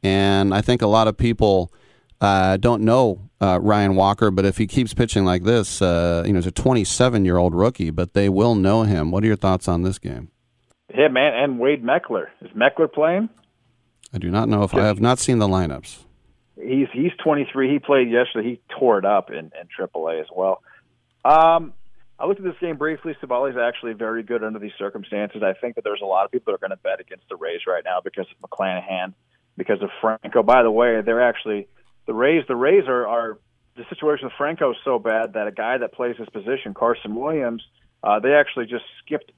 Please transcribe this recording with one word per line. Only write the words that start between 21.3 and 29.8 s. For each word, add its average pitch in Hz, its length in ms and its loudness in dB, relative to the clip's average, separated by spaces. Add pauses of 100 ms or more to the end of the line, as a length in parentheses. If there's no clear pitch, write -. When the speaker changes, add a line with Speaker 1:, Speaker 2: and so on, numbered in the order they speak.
Speaker 2:
I - 80 -6
looked 196 120 -2
at 190 60 -10
this 175 160 -6
game 170 160 -6
briefly. 156 440 -6
Savali's 127 360 -4
actually 120 360 -4
very 110 300 -6
good 110 200 -4
under 110 160 -8
these 101 180 -12
circumstances. 101 680 -8
I 95 100 0
think 120 220 -8
that - 80 -8
there's 104 180 -6
a 101 40 -10
lot 98 200 0
of - 60 -12
people 120 200 -4
that 98 40 -2
are 95 120 -8
gonna 95 100 -8
bet 95 220 -6
against - 280 -20
the 95 80 -14
Rays 85 320 -8
right 90 160 -4
now 90 200 -4
because - 280 -10
of - 180 -20
McClanahan, 92 640 -6 (440)
because 101 240 -2